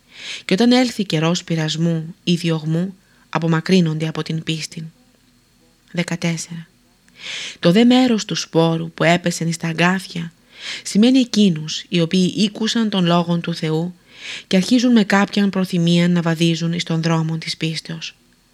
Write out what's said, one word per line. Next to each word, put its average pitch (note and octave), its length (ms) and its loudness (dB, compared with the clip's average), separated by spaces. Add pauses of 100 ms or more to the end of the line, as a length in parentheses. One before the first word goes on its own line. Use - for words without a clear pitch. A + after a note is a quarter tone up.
(460)
και - 80 -2
όταν A#3+ 180 4
έλθει B3 320 2
καιρός E3 400 0
πειρασμού D#3+ 800 -2
ή F3 120 0
διωγμού, E3 600 -2 (340)
απομακρύνονται D#3+ 800 2
από D#3 160 -6
την D#3+ 200 -6
πίστη. D#3+ 480 -8 (1000)
Δεκατέσσερα. E3+ 760 -6 (920)
Το E3+ 120 4
δε A3 120 6
μέρος B3 420 4
του E3 100 -6
σπόρου E3 560 0
που - 120 -4
έπεσεν F3 440 0
εις E3 100 -4
τα E3 100 -6
αγκάθια E3+ 640 -2 (500)
σημαίνει B3+ 360 4
εκείνους F3+ 680 0
οι F3 120 0
οποίοι F3+ 360 0
ήκουσαν G#3+ 520 -2
τον F#3+ 160 0
λόγον E3+ 360 2
του E3+ 120 -4
Θεού E3 420 -4 (520)
και - 80 0
αρχίζουν A#3+ 360 4
με A3+ 120 6
κάποιαν G3+ 460 2
προθυμία F3 580 2
να F3 140 2
βαδίζουν E3 520 0
εις E3+ 100 -4
τον E3 180 -2
δρόμο D#3+ 360 0
της - 200 -10
πίστεως. D#3+ 580 -8 (380)